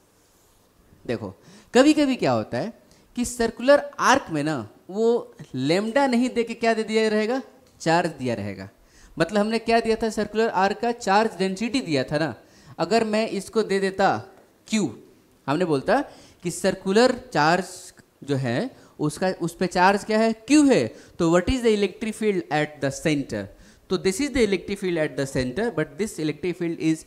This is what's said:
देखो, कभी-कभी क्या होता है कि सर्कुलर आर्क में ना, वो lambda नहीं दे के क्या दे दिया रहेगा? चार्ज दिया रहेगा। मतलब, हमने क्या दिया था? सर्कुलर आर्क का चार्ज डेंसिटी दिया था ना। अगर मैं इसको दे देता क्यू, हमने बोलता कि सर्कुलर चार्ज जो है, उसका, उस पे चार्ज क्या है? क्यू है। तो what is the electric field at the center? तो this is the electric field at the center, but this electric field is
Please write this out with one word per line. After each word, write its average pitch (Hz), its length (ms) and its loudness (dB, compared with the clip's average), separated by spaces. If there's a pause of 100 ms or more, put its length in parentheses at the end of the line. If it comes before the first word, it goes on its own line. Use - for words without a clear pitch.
(1040)
देखो, 101 280 -6 (400)
कभी-कभी 285 440 2
क्या 151 140 0
होता 113 260 -4
है 190 160 -6 (440)
कि 240 100 -4
सर्कुलर 262 640 0 (120)
आर्क 247 280 4
में 147 140 -2
ना, 139 240 -4 (220)
वो 226 440 0 (240)
lambda 220 520 0
नहीं 240 200 2
दे 226 140 -2
के 233 120 -6
क्या 226 180 2
दे 220 100 -2
दिया 220 260 2
रहेगा? 214 320 0 (400)
चार्ज 170 300 2
दिया 123 240 -4
रहेगा। 98 340 -8 (480)
मतलब, 165 200 0
हमने 220 220 0
क्या 226 200 2
दिया 226 160 0
था? 226 160 -2
सर्कुलर 214 380 -2
आर्क 196 300 0
का 240 140 -2
चार्ज 220 460 0
डेंसिटी 208 420 -2
दिया 143 220 0
था 147 140 -2
ना। 151 160 -2 (460)
अगर 202 260 2
मैं 214 240 -2
इसको 196 340 -2
दे 190 160 0
देता 190 380 2 (500)
क्यू, 202 220 0 (580)
हमने 156 180 0
बोलता 160 340 2 (440)
कि 170 80 -4
सर्कुलर 196 640 2 (180)
चार्ज 170 340 2 (560)
जो 139 140 -2
है, 135 320 -2 (300)
उसका, 151 300 -2 (120)
उस 165 140 -4
पे 185 120 -2
चार्ज 190 360 4
क्या 214 160 0
है? 226 140 4
क्यू 294 320 4
है। 185 200 6 (340)
तो 165 120 4
what 240 180 4
is 254 140 0
the 226 100 4
electric 202 420 -2
field 202 380 -2
at 151 300 -2
the 135 140 0
center? 135 460 -2 (460)
तो 185 80 -2
this 190 240 -2
is 285 100 -2
the 247 160 4
electric 196 320 -4
field 175 200 -2
at 151 180 -2
the 139 100 -2
center, 131 380 -2 (100)
but 151 220 -4
this 220 220 -6
electric 156 380 -4
field 165 260 -4
is 160 240 0